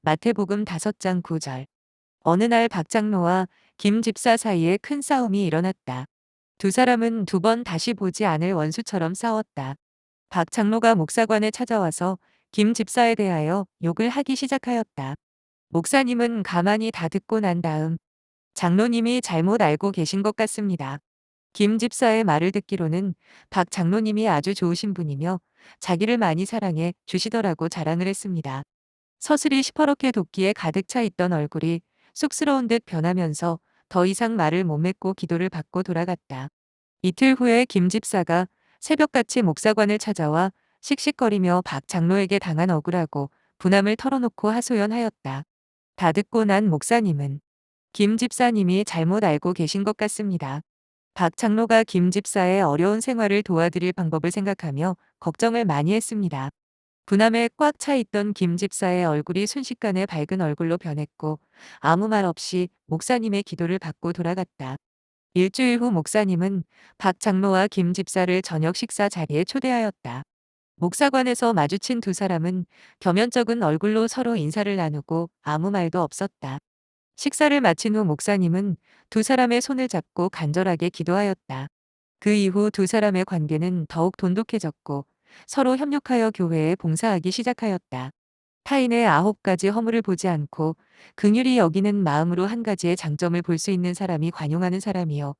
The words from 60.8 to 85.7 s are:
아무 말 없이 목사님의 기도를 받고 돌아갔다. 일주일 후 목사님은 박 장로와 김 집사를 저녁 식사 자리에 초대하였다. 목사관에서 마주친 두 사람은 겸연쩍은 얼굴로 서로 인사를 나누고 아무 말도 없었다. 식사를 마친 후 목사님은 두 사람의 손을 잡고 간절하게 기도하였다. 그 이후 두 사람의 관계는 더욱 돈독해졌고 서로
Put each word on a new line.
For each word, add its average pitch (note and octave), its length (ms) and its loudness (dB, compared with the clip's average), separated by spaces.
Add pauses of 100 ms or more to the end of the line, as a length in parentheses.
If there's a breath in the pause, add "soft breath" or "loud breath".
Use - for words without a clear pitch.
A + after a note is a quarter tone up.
아무 F3 300 2
말 G#3 160 2
없이 F3+ 420 -2 (200)
목사님의 G3+ 560 -2
기도를 F3 360 -4
받고 E3 320 -6
돌아갔다. E3+ 640 -6 (600)
일주일 A#3 460 2
후 A#3+ 80 0
목사님은 F#3+ 720 0 (360 soft breath)
박 F#3 200 0
장로와 G3 480 2
김 F3+ 260 0
집사를 F#3 500 0
저녁 D#3+ 320 -2
식사 G#3 340 -2
자리에 D#3+ 340 -2
초대하였다. A3 800 -4 (540)
목사관에서 B3 800 2
마주친 G3 480 0
두 F#3+ 120 -4
사람은 F3+ 540 -2 (320 soft breath)
겸연쩍은 A3+ 640 0
얼굴로 G#3 440 2
서로 A#3+ 280 -2
인사를 G3 400 -2
나누고 E3 560 -4 (100)
아무 D#3+ 300 -2
말도 F3+ 320 0
없었다. D3 560 -6 (560)
식사를 C#4+ 460 2
마친 G#3 340 2
후 G#3+ 100 2
목사님은 F3+ 720 0 (320 soft breath)
두 A3 140 0
사람의 B3 380 4
손을 C4 260 -2
잡고 F3 420 -2
간절하게 E3+ 600 0
기도하였다. F3 760 -2 (540)
그 G#3 100 0
이후 G3+ 400 2
두 G3+ 160 0
사람의 G3 400 2
관계는 E3 640 -2
더욱 E3 280 0
돈독해졌고 F3+ 880 -4 (400 soft breath)
서로 C4 300 2